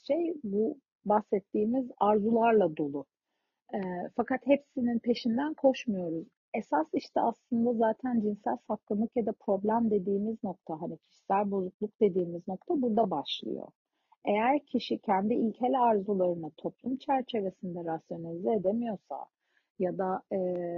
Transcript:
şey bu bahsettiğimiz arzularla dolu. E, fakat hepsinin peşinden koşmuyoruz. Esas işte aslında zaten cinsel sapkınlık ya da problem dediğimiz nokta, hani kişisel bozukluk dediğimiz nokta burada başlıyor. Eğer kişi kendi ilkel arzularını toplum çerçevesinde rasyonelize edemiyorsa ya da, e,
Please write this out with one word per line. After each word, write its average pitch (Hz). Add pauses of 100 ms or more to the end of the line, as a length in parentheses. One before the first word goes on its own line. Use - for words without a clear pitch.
şey 330 (100)
bu 214 (260)
bahsettiğimiz 214 (120)
arzularla 214
dolu. 143 (680)
E, 220 (380)
fakat 247
hepsinin 240
peşinden 247
koşmuyoruz. 185 (280)
Esas 277
işte -
aslında 233
zaten 226
cinsel 208 (120)
sapkınlık 214
ya 220
da 226
problem 214
dediğimiz 208
nokta, 175
hani 160
kişisel 202
bozukluk 196
dediğimiz 175
nokta 262
burada 220
başlıyor. - (560)
Eğer 226
kişi 226
kendi 208
ilkel 247
arzularını 190
toplum -
çerçevesinde 196
rasyonelize 170
edemiyorsa 208 (640)
ya 180
da, 190 (100)
e, 196 (400)